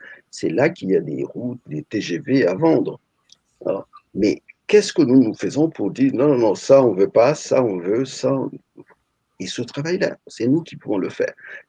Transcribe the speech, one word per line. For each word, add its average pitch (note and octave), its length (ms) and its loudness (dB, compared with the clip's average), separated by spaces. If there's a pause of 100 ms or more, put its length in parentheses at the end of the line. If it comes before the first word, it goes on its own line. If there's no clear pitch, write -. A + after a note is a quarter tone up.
(320)
c'est - 180 -6
là A#2+ 200 2
qu'il F3+ 200 -6
y - 80 4
a - 20 -2
des C3+ 240 -6
routes, B2 440 -8
des D2+ 160 -8
T G#2 180 -6
G F2 160 -6
V B2 300 0
à - 80 0
vendre. D3+ 440 0 (640)
Alors, - 220 -4 (280)
mais G2+ 260 0 (260)
qu'est-ce G#3 240 4
que E3+ 120 2
nous, C3 180 6
nous G#2+ 140 0
faisons C#3+ 340 -2
pour G#2 220 -4
dire C3 220 0
non, B2+ 160 2
non, C#3 80 4
non, A#2+ 180 2
ça, C3+ 280 6
on A#2 100 4
veut F#2+ 160 2
pas, B2+ 260 4
ça, C3 280 0
on G2+ 140 -2
veut, G2+ 280 -2
ça, B2+ 280 -4
on... C3+ 160 -4 (880)
Et - 80 -10
ce - 140 -8
travail-là, E3+ 560 -4 (100)
c'est - 200 -4
nous D3+ 140 2
qui - 140 -14
pouvons G#2+ 220 -6
le F2 120 -4
faire. - 240 -4 (360)